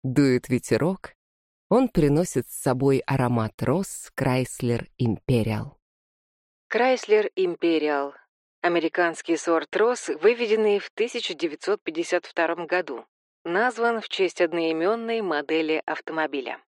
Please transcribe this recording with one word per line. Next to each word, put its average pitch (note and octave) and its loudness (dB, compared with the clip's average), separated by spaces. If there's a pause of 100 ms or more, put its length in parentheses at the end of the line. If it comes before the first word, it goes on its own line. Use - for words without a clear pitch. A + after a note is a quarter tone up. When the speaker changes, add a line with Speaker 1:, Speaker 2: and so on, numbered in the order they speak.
Speaker 1:
Дует C3 2
ветерок, B2+ -2 (560)
он B3 4
приносит D3+ 2
с - -14
собой C3+ 2
аромат A#2+ 0
роз D#3 -4
Chrysler B2+ -2 (120)
Imperial. A2+ 0 (960)
Speaker 2:
Chrysler G#3+ 2
Imperial. D3+ 0 (500)
Американский E3+ 0
сорт E3 0
роз, A#3 0 (120)
выведенный G#3+ 4
в - -10
тысяча A3+ -4
девятьсот E3 -4
пятьдесят E3+ -4
втором E3+ -2
году. D3 -4 (400)
Назван A3+ 0
в - -16
честь F#3 0
одноименной F3 0
модели D#3 -2
автомобиля. D3 -6 (140)